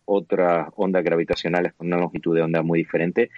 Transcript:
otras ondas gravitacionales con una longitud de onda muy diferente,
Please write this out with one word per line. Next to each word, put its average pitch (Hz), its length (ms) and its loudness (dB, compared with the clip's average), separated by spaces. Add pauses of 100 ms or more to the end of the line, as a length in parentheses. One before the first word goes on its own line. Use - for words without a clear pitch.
otras 90 680 0
ondas 92 300 0
gravitacionales 85 680 0
con 85 140 -12
una 87 100 0
longitud 85 360 -2
de 82 80 2
onda 82 200 0
muy 82 180 0
diferente, 85 580 -2